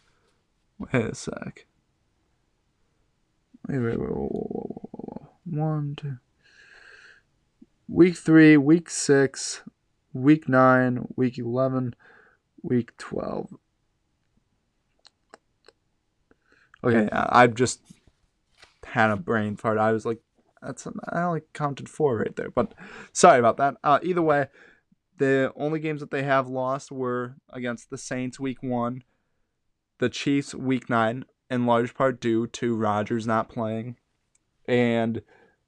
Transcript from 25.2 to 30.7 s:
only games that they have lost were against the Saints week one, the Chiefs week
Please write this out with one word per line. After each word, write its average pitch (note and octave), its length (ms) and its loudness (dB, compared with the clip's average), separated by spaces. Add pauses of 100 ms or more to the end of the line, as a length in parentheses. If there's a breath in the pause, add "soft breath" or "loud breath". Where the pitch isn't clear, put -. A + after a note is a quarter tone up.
only D3+ 240 -4
games D3+ 200 -6
that C#3+ 120 -14
they C#3 120 -4
have C3+ 240 0
lost C3 440 -6
were B2 440 -6 (160)
against B2 400 -10
the C3+ 60 -12
Saints B2+ 420 -8
week C3+ 240 -8
one, B2 400 -4 (960)
the B2 100 0
Chiefs C#3 460 -2
week C3 340 -4